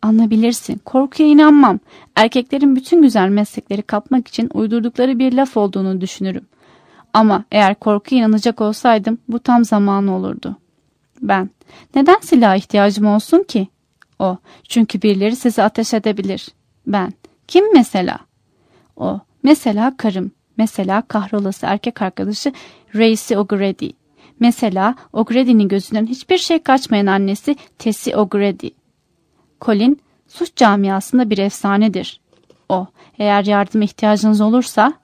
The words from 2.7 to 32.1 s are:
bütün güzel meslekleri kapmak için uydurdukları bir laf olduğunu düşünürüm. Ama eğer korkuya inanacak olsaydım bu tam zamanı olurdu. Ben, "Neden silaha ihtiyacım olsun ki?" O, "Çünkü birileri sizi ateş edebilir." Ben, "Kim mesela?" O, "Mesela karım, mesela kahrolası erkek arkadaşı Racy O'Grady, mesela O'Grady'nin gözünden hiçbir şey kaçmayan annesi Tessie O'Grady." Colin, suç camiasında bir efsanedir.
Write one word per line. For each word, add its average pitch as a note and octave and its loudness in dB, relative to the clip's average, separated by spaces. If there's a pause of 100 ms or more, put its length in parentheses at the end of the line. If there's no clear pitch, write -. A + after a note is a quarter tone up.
bütün D4 2
güzel G#3+ 4
meslekleri G3+ -4
kapmak A#3 -4
için A3+ -4
uydurdukları A#3 -2
bir B3+ 2
laf C4 0
olduğunu F#3+ -2
düşünürüm. F#3+ -8 (680)
Ama G#3+ 2
eğer G3+ 2
korkuya G#3+ -2
inanacak A3 0
olsaydım A3 0 (100)
bu A#3 -6
tam A#3+ 2
zamanı G3+ 0
olurdu. F#3+ -10 (640)
Ben, G3 -2 (460)
"Neden D#4+ 4
silaha A3+ 4
ihtiyacım G3+ 0
olsun G#3+ 2
ki?" G3 -4 (520)
O, F#3 -2 (260)
"Çünkü A3 -2
birileri G#3 0
sizi A#3 0
ateş A3 -2
edebilir." G3+ -4 (400)
Ben, F#3+ -4 (340)
"Kim G#4 2
mesela?" G#3+ 2 (760)
O, G3 -6 (240)
"Mesela C4 0
karım, F#3+ -4 (260)
mesela G3+ -2
kahrolası G3+ -6
erkek G#3 -4
arkadaşı G3+ -6 (420)
Racy A3+ 0
O'Grady, G3 -4 (500)
mesela A3+ 0 (180)
O'Grady'nin A3+ 2
gözünden G3 -4
hiçbir C4 -4
şey E4 -2
kaçmayan C4 0
annesi G3 -2 (240)
Tessie - -6
O'Grady." G3+ -2 (920)
Colin, A#3 0 (260)
suç - -10
camiasında G3+ 0
bir G#3 -2
efsanedir. G3+ -2 (480)